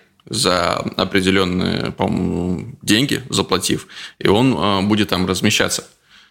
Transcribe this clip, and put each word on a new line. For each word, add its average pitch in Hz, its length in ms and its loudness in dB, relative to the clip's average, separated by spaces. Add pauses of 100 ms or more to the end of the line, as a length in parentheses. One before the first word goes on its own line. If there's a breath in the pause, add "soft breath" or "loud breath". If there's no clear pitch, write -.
(240)
за 90 520 0 (200)
определённые, 92 960 0
по-моему, 90 880 -2
деньги, 120 480 0
заплатив, - 580 -2 (320 loud breath)
и - 100 0
он, 117 280 4
э, 98 300 0
будет 104 240 2
там 92 160 0
размещаться. 95 580 0 (460 soft breath)